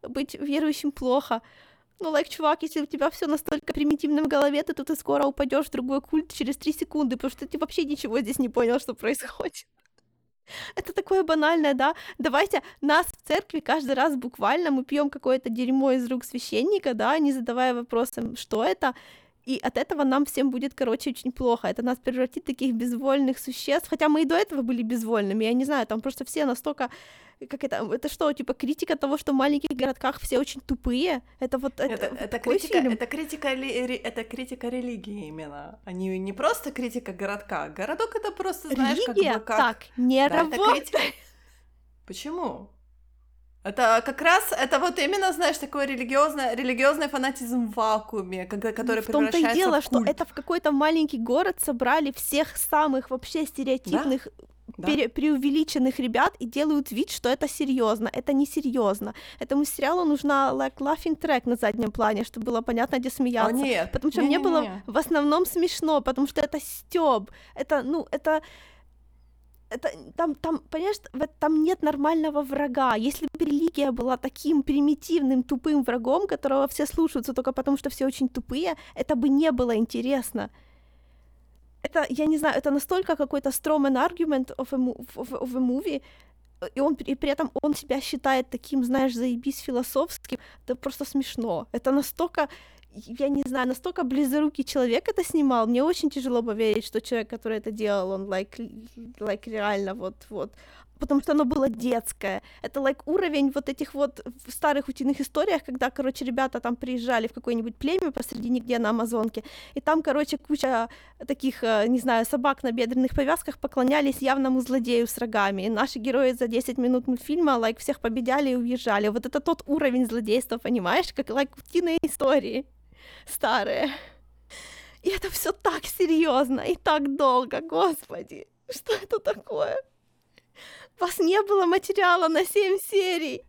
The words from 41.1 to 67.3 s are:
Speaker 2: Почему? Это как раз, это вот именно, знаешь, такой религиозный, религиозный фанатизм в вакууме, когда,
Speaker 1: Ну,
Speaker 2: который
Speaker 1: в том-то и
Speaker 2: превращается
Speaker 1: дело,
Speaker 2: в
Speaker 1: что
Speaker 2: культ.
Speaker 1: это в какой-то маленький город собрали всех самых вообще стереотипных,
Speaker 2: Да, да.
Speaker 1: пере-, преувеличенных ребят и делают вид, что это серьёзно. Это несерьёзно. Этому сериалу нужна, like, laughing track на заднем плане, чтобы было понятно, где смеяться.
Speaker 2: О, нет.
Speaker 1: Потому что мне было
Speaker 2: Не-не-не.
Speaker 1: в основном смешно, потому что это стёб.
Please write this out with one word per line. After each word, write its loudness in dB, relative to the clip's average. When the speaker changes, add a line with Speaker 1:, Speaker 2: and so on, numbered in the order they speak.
Speaker 2:
Почему? -8
Это 4
как -6
раз, 4
это 2
вот 0
именно, 2
знаешь, 0
такой -4
религиозный, 0
религиозный 2
фанатизм -2
в -8
вакууме, -2
когда, -4
Speaker 1:
Ну, -6
Speaker 2:
который 0
Speaker 1:
в -8
том-то 2
и 4
Speaker 2:
превращается 2
Speaker 1:
дело, 4
Speaker 2:
в -6
Speaker 1:
что 2
Speaker 2:
культ. 2
Speaker 1:
это 0
в -20
какой-то 0
маленький 2
город 0
собрали 2
всех 0
самых 2
вообще -4
стереотипных, -2
Speaker 2:
Да, -
да. -4
Speaker 1:
пере-, 2
преувеличенных 2
ребят 2
и -6
делают 0
вид, -2
что -4
это 0
серьёзно. 0
Это -4
несерьёзно. 0
Этому 0
сериалу 0
нужна, 2
like, -2
laughing -2
track 2
на 2
заднем 0
плане, 0
чтобы -8
было -2
понятно, 0
где -4
смеяться. 2
Speaker 2:
О, 0
нет. 0
Speaker 1:
Потому 0
что 2
мне 4
было 4
Speaker 2:
Не-не-не. -6
Speaker 1:
в 0
основном 2
смешно, 0
потому 0
что -4
это -2
стёб. 0